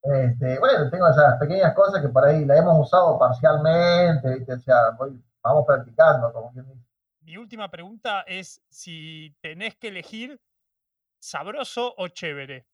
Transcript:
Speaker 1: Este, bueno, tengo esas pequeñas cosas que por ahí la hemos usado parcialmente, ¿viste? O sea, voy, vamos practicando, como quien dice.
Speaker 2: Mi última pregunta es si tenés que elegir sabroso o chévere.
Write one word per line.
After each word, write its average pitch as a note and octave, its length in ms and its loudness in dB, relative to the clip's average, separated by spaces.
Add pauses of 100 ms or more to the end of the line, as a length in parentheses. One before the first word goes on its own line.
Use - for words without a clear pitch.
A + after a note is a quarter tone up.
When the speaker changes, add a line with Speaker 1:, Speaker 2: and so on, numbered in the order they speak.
Speaker 1:
Este, C3 560 -2
bueno, F3 320 0
tengo F3+ 180 0
esas C#3+ 300 4
pequeñas F3 340 0
cosas G3 300 2
que C#3 60 -4
por C3 160 2
ahí D3+ 200 2
la C#3 120 4
hemos E3 240 4
usado F3 360 2
parcialmente, D#3 1200 2
¿viste? B2+ 160 -10
O B2 60 -10
sea, A#2+ 380 2
voy, C3+ 240 -10 (180)
vamos C#3+ 240 0
practicando, B2+ 680 2
como A#2 200 -14
quien B2+ 140 -20
dice. C3+ 180 -20 (380)
Speaker 2:
Mi D#3+ 160 -20
última A3 300 -16
pregunta G3 540 -12
es F#3 460 -16
si D#3 720 -20
tenés F3 340 -14
que A3+ 140 -16
elegir A3 500 -16 (840)
sabroso A#3+ 760 -10
o F#3 100 -10
chévere. C#3 680 -16